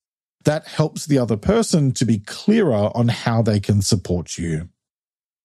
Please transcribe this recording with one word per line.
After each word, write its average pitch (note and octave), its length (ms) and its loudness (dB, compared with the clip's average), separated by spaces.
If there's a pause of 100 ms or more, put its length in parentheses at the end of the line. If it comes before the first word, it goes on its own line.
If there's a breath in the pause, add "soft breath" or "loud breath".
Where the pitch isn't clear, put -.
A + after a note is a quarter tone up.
(460)
That D3+ 220 0
helps - 380 -4
the C#3+ 120 2
other A2+ 200 0
person F3 560 2
to - 120 -4
be G#2+ 140 2
clearer C#3+ 760 0
on A#2+ 140 2
how A#2 320 0
they G#2 180 2
can G2+ 220 2
support F2+ 560 -2
you. E2+ 320 -4 (760)